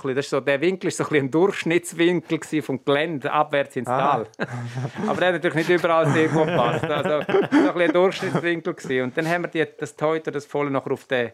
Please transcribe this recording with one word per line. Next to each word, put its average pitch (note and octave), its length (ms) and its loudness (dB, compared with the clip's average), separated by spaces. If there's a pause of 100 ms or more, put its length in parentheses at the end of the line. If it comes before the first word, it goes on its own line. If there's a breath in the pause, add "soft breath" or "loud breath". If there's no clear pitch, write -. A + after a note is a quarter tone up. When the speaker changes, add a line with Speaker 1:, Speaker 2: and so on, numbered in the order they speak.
Speaker 1:
bisschen, C3 140 -2
das C#3 100 -2
ist - 40 -10
so, C#3 100 0
der C#3 200 0
Winkel F#3 280 0
ist - 80 -4
so D#3 80 -2
ein - 60 -10
bisschen C#3+ 160 2
ein B2+ 40 -4
Durchschnittswinkel E3 1080 0
gewesen D3+ 260 -4
vom C3 200 -6
Gelände C#3+ 480 0
abwärts D3 440 0
ins A#2+ 100 -6
Speaker 2:
Aha. C3 380 0 (120)
Speaker 1:
Tal. - 120 -6
<laughs> B2 600 -6
Aber - 120 -2
der F3 80 2
hat F3+ 140 2
natürlich D#3+ 260 0
nicht F3+ 120 4
überall E3 300 4
sehr D#3+ 200 4
gut D#3 160 2
gepasst. C#3 380 0
Also, D3 260 0
so D3+ 220 -2
ein G4 160 2
bisschen C#4 340 4
ein E3+ 100 2
Durchschnittswinkel E3+ 840 0
gewesen. C3 300 -2
Und B2+ 120 -6
dann D#3+ 120 -2
haben F3 160 0
wir E3 60 -4
die, D#3 160 0 (120)
das C#3+ 160 -10
Toyota, D#3 380 -2
das C#3 140 -8
Volle, C#3+ 260 -2
nachher C3+ 200 -2
auf B2+ 120 -6
den A#2+ 300 -2